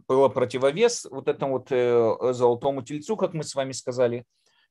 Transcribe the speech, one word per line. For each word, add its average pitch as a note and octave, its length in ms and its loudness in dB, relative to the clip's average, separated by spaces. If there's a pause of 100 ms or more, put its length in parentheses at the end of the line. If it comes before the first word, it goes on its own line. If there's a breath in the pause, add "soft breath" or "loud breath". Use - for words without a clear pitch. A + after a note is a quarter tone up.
было C3 220 6
противовес C3+ 800 0
вот C3 180 -10
этому C#3 260 -2
вот, B2+ 180 -6
э, A#2+ 640 2
золотому B2 480 0
тельцу, D3 340 -8
как F3+ 180 -4
мы D#3 100 -6
с - 120 -12
вами C3+ 160 -4
сказали, B2 540 -2 (460)